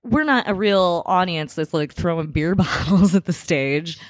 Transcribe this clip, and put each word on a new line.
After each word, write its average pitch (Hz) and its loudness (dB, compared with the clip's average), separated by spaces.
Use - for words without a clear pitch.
We're 285 0
not 269 0
a 208 0
real 185 2
audience 180 -2
that's, 156 -4
like, 151 -2
throwing 165 -2
beer 156 -2
<laughs> - 2
bottles 180 2
at 196 0
the 180 -4
stage. 151 -2